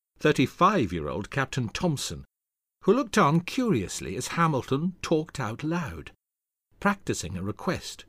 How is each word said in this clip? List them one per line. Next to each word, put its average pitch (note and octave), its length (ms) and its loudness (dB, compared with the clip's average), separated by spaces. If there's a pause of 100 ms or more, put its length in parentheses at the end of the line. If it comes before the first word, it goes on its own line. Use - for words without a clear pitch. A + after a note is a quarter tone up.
(180)
thirty-five-year-old G#2+ 1120 2
Captain B2+ 380 -2
Thompson, C3 560 -2 (580)
who F#3+ 100 6
looked C4 240 0
on E3+ 240 6
curiously A2 760 -2
as B2+ 120 -6
Hamilton D#3+ 720 0
talked D#3 360 -2
out A#2 240 -6
loud, D#3 480 -6 (720)
practicing G#2 580 -2
a E2+ 40 -6
request - 680 -6